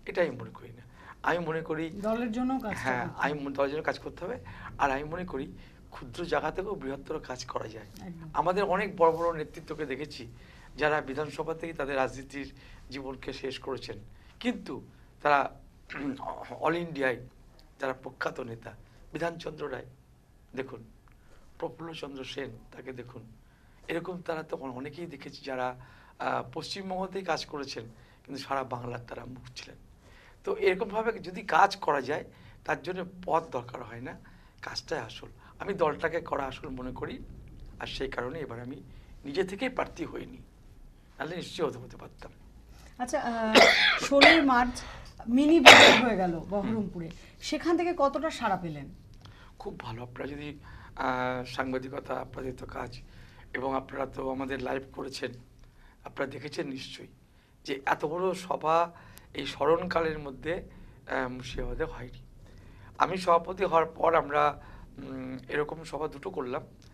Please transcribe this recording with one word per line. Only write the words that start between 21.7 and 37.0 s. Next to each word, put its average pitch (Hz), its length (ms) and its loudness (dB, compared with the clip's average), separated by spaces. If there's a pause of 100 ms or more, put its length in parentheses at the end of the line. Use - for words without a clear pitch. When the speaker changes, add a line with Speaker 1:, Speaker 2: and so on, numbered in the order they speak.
Speaker 1:
সেন 123 260 -8 (220)
তাকে 131 220 -12
দেখুন, 123 280 -14 (640)
এরকম 175 340 -4
তারা 160 220 -4
তো 156 140 -6
অনেকেই 135 480 -8
দেখেছি 147 400 -14
যারা, 127 300 -2 (440)
আহ, 127 240 0 (100)
পশ্চিমবঙ্গতেই 190 680 -6
কাজ 156 220 0
করেছেন 135 380 -8 (400)
কিন্তু 139 200 -12
সারা 139 200 -2
বাংলার 120 440 -6
তারা 120 180 -12
মুখ 123 300 -16
ছিলেন। - 200 -14 (680)
তো - 120 0
এরকমভাবে 202 640 2
যদি 180 220 -8
কাজ 196 340 6
করা 143 260 2
যায় 139 220 -2 (420)
তার 151 160 0
জন্য 180 240 -4 (200)
পদ 160 240 2
দরকার 123 340 -6
হয় 117 180 -12
না, 147 180 -10 (420)
কাজটাই - 380 -4
আসল। 113 280 -10 (320)
আমি 196 140 -2
দলটাকে 160 480 4
করা 143 220 0
আসল 131 260 -6
মনে 127 220 -6
করি, 160 280 -6 (600)